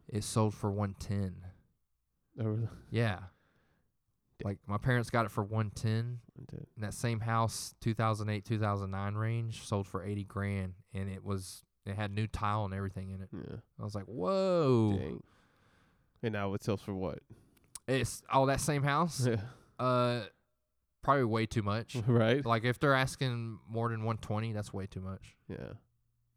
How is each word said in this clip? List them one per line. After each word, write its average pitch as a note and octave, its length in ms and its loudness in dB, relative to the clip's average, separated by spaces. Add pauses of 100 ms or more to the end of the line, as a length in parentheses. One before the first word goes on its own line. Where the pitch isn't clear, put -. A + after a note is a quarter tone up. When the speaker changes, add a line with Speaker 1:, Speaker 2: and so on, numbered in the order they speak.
Speaker 1:
it G#2 160 -2
sold G#2+ 320 2
for G#2 160 -2
one G2 280 0
ten. G2 360 -4 (1040)
Speaker 2:
Oh, A2 60 0
really? A2 240 0 (200)
Speaker 1:
Yeah. G#2+ 300 0 (1200)
Speaker 2:
Damn. G#2 120 -4
Speaker 1:
Like, G2+ 140 -4
my G2+ 120 0
parents A#2+ 320 2
got A#2 160 2
it F#2+ 60 -6
for A2 120 0
one G#2+ 280 0
ten. A#2 480 -2 (160)
Speaker 2:
One - 140 -14
ten. - 160 -10 (100)
Speaker 1:
And A2 100 -8
that G#2 80 -6
same A#2 260 -2
house, A2+ 640 0
two A#2 120 0
thousand G#2+ 360 0
eight, G#2 160 -2
two A2+ 140 0
thousand G2+ 320 0
nine G2 240 -2
range, A2+ 500 -2
sold G2+ 220 0
for F#2 180 -6
eighty G2+ 180 -2
grand, G2 500 -2 (200)
and F#2+ 160 -4
it F#2+ 140 -10
was, F#2+ 400 -6 (220)
it G2 100 -6
had G#2 160 -2
new G#2+ 160 0
tile G#2 380 0
and F#2+ 80 -4
everything F#2+ 380 -6
in F#2+ 100 -8
it. F#2+ 120 -12
Speaker 2:
Yeah. - 240 -8 (220)
Speaker 1:
I A2 40 -10
was G#2 120 -6
like, F#2+ 100 -6
"Whoa." D#3 920 4
Speaker 2:
Dang. - 260 -4 (1000)
And A2+ 100 -2
now G2+ 200 -2
it G2+ 100 -4
sells G2+ 180 0
for G#2 120 -6
what? F#2 260 -4 (680)
Speaker 1:
It's, B2 340 0 (100)
oh, C3+ 140 6
that C3+ 160 2
same D3 220 2
house? C#3+ 440 2
Speaker 2:
<laughs> - 0 -
Yeah. A2+ 100 4 (460)
Speaker 1:
Uh, B2 380 2 (800)
probably C#3 240 4
way A2+ 220 4
too A2+ 160 0
much. G#2 380 -2
Speaker 2:
<laughs> G#2 60 -2
Right? A#2+ 380 6
Speaker 1:
Like, A#2 180 4
if B2 160 2
they're C#3+ 140 6
asking A#2+ 760 0
more A2+ 220 0
than A2+ 140 -2
one A2 160 2
twenty, A2+ 340 -2
that's G#2 180 -4
way G2 160 -6
too - 140 -8
much. F#2+ 340 -10 (140)
Speaker 2:
Yeah. - 240 -8 (640)